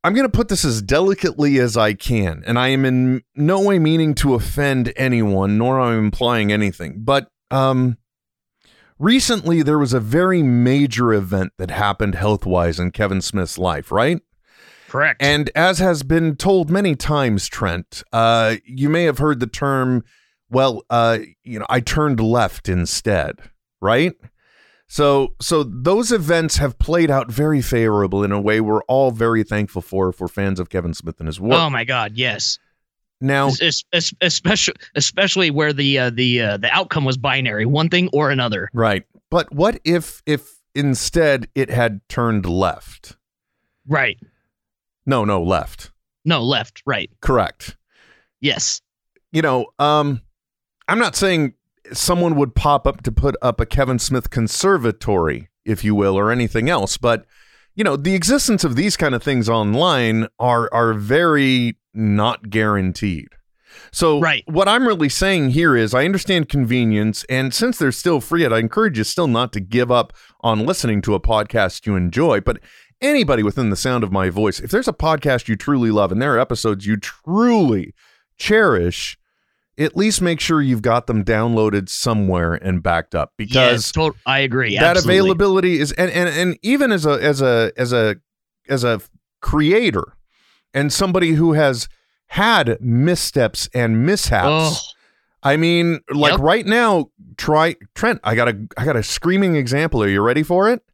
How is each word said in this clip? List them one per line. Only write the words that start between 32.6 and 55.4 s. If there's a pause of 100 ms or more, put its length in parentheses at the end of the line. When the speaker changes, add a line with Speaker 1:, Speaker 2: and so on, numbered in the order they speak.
Speaker 1:
Now
Speaker 2:
Es-,
es-,
es-,
especially, (220)
especially
where
the,
uh,
the,
uh,
the
outcome
was
binary,
one
thing
or
another.
Speaker 1:
Right. (260)
But
what
if,
if (180)
instead
it
had
turned
left? (720)
Speaker 2:
Right. (880)
Speaker 1:
No,
no,
left. (320)
Speaker 2:
No,
left.
Right.
Speaker 1:
Correct. (640)
Speaker 2:
Yes. (500)
Speaker 1:
You
know, (120)
um, (640)
I'm
not
saying (380)
someone
would
pop
up
to
put
up
a
Kevin
Smith
conservatory, (160)